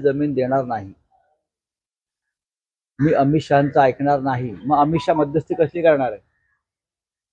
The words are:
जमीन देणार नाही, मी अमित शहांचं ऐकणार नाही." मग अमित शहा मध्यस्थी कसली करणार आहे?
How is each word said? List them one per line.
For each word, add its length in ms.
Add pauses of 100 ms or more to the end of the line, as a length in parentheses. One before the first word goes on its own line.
जमीन 320
देणार 300
नाही, 280 (2000)
मी 140
अमित 280
शहांचं 400
ऐकणार 400
नाही." 300 (140)
मग 140
अमित 220
शहा 140
मध्यस्थी 400
कसली 280
करणार 300
आहे? 80 (1120)